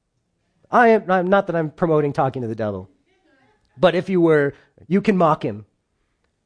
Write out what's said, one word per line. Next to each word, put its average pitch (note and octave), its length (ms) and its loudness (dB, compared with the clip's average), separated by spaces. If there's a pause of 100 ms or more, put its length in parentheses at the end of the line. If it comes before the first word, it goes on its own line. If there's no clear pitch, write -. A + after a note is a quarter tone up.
(680)
I A#3 200 4
am, G#3 200 2
I'm, F#3 180 0
not G3 200 0
that E3+ 80 -4
I'm D#3 160 -4
promoting D3+ 420 -2
talking C3+ 280 -4
to A#2 60 -8
the A2+ 80 -8
devil, G2+ 340 -8 (880)
but F3 180 2
if F3+ 140 -4
you F#3 100 0
were, D3+ 340 2 (340)
you G3 140 0
can G3+ 160 0
mock D#3+ 260 2
him. G#2+ 220 -8 (800)